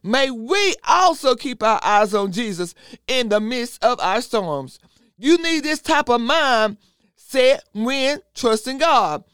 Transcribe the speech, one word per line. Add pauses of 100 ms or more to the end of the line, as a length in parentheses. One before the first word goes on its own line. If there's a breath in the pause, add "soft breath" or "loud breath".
may
we (120)
also
keep
our
eyes
on
Jesus (340 loud breath)
in
the
midst
of
our
storms. (380 soft breath)
You
need
this
type
of
mindset (140)
when (120)
trusting
God. (100)